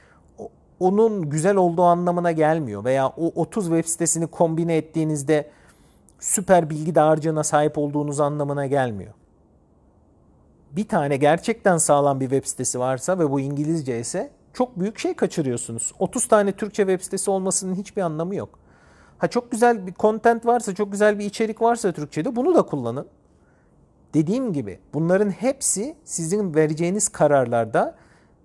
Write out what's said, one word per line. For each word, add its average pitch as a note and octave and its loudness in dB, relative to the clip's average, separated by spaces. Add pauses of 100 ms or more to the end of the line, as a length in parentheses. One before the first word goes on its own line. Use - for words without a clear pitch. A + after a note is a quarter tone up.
(380)
o-, - -14 (300)
onun G3 2
güzel D#3 2
olduğu F3+ 4
anlamına F3 2
gelmiyor D3+ 0
veya C3 2
o E3 -4
otuz F3+ -4
web E3 0
sitesini E3 -2
kombine E3 0
ettiğinizde D#3 -2 (720)
süper F3 2
bilgi D#3 -4
dağarcığına D#3 2
sahip D3+ 0
olduğunuz D3 -2
anlamına C#3+ -2
gelmiyor. A#2+ -2 (1600)
Bir F#3 -4
tane D3 0
gerçekten E3+ 2
sağlam C#3+ 2
bir C3 -2
web C3+ 0
sitesi - -4
varsa C3 -2
ve D3+ 2
bu C#3 0
İngilizce C#3+ -2
ise F#3+ -6 (220)
çok B3+ -2
büyük G3+ -4
şey F4 -2
kaçırıyorsunuz. B2 -4
Otuz F#3+ -2
tane G#3 4
Türkçe G3+ -4
web F#3+ 0
sitesi - -4
olmasının F#3+ -2
hiçbir G3+ -6
anlamı E3+ -4
yok. A2 -10 (580)
Ha, F3 0
çok A#3+ -4
güzel A3+ 2
bir F#3 -10
content A3+ 2
varsa, A#3 0
çok G#3 -4
güzel G#3 2
bir G3+ -8
içerik G#3+ -4
varsa A3+ 2
Türkçe'de D#3 -6
bunu D#4 2
da G#3 8
kullanın. C3 -6 (1040)
Dediğim G3 0
gibi G#2+ -6 (140)
bunların F3+ 2
hepsi B3+ -4
sizin F3 -4
vereceğiniz D#3+ 0
kararlarda C3+ 2 (500)